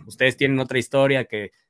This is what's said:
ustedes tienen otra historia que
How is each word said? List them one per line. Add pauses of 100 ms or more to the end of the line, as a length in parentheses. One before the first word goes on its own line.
ustedes
tienen
otra
historia
que (180)